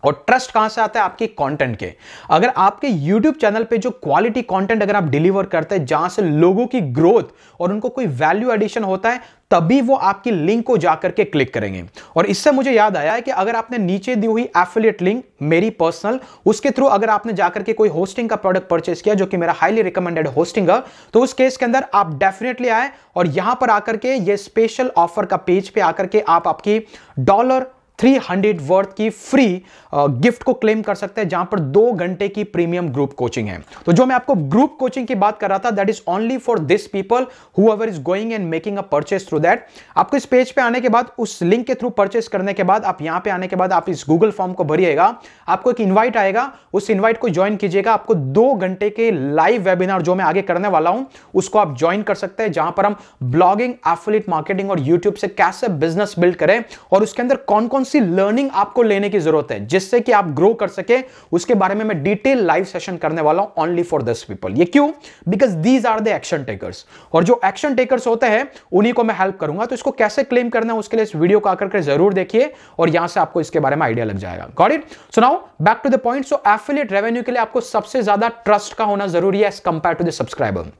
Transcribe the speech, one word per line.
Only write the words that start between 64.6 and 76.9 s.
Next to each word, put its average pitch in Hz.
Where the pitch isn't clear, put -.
क्यों? 285
Because 208
these 220
are 220
the 214
action 139
takers। 92
और 165
जो 233
एक्शन 240
टेकर्स 247
होते 233
हैं, 240
उन्हीं 208
को 240
मैं 220
हेल्प 190
करूंगा। 160
तो 247
इसको 254
कैसे 214
क्लेम 247
करना 226
है, 226
उसके 214
लिए 220
इस 214
वीडियो 180
को 208
आकर 190
के 196
जरूर 151
देखिए 220
और 165
यहां 170
से 185
आपको 165
इसके 156
बारे 143
में 160
आइडिया 117
लग 101
जाएगा। 90
Got 190
it? 302
So -
now 262
back 214
to 269
the 262
point। 254
So 277
affiliate 220